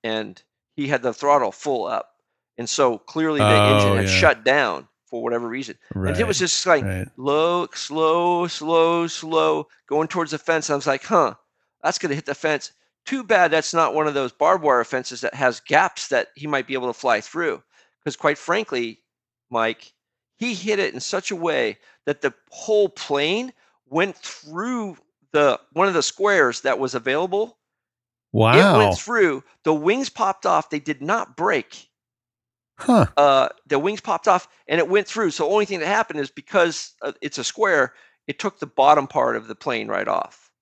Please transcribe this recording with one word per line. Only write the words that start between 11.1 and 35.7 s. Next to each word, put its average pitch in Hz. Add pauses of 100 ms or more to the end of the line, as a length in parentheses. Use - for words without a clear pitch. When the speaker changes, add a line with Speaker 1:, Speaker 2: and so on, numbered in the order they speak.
Speaker 1:
that's 165
gonna 147
hit 156
the 139
fence." 151 (340)
Too 262
bad 180
that's 160
not 165
one 156
of 147
those 131
barbed 170
wire 127
fences 127
that 127
has 131
gaps -
that 127
he 147
might 135
be 127
able 127
to 117
fly 117
through. 151 (420)
'Cause 151
quite 147
frankly, 131 (480)
Mike, 113 (440)
he 233
hit 196
it 185
in 123
such 190
a 202
way 143 (300)
that 143
the 135 (160)
whole 208
plane 175 (320)
went 165
through 196 (360)
the, 147 (140)
one 180
of 190
the 160
squares 170
that 127
was 127
available. 180 (720)
Speaker 2:
Wow. 110
Speaker 1:
It 180
went 95
through. 185 (220)
The 160
wings 202
popped 196
off. 160
They 151
did 143
not 175
break. 170 (880)
Speaker 2:
Huh. 233 (120)
Speaker 1:
Uh, 135 (180)
the 147
wings 190
popped 214
off, 185 (200)
and 165
it 156
went 196
through. 214
So 156
the 160
only 208
thing 196